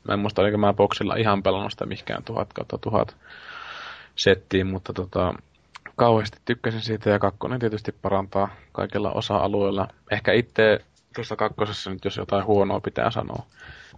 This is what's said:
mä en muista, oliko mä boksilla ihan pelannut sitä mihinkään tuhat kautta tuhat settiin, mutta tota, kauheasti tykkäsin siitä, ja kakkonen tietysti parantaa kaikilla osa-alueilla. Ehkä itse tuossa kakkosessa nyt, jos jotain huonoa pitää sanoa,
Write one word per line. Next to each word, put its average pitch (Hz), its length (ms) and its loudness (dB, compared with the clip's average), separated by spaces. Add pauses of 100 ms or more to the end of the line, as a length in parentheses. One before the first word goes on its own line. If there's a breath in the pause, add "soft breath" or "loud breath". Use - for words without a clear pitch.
mä - 60 0
en 101 60 0
muista, 101 220 0
oliko 104 160 4
mä 101 160 4
boksilla 101 420 2
ihan 104 280 2
pelannut 98 280 0
sitä - 140 -8
mihinkään - 380 -8
tuhat - 300 -6
kautta - 240 -6
tuhat - 380 -2 (1000 loud breath)
settiin, 95 520 2
mutta 92 260 -6
tota, 92 400 -2 (600)
kauheasti 113 500 4
tykkäsin 117 360 -4
siitä, 110 280 -2
ja 101 100 4
kakkonen 104 400 -2
tietysti 107 320 -4 (100)
parantaa 98 480 0 (220 loud breath)
kaikilla 98 400 -2
osa-alueilla. 101 760 0 (240)
Ehkä 101 220 2
itse 110 460 4 (360)
tuossa 117 200 -8
kakkosessa 107 540 -4
nyt, 95 160 -6
jos 98 120 -4
jotain 98 280 -2
huonoa 101 340 2
pitää - 320 -2
sanoa, - 340 -6 (520 loud breath)